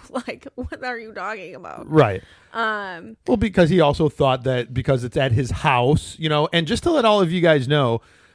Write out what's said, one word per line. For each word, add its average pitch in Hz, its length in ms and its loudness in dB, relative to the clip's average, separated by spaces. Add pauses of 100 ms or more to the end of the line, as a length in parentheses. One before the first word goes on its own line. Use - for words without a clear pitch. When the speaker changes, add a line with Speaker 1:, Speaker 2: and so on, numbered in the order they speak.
Speaker 1:
<laughs> - 60 -20 (180)
Like, - 280 -12
what - 280 -12
are 247 160 -8
you 220 140 -18
talking 190 420 -12
about? 80 340 -16
Speaker 2:
Right. 120 320 2 (320)
Speaker 1:
Um, 208 640 -6 (100)
Speaker 2:
Well, 240 100 4
because 190 320 2
he 180 100 4
also 151 300 2
thought 131 340 0
that 123 300 -2
because 127 300 0
it's 123 140 -8
at 135 160 0
his 123 180 0
house, 135 680 0
you 156 100 -2
know, 151 240 0
and 165 140 0
just 226 160 -2
to 349 80 0
let 285 140 2
all 208 160 4
of 165 100 0
you 180 100 -2
guys 151 260 4
know, 131 340 2 (340)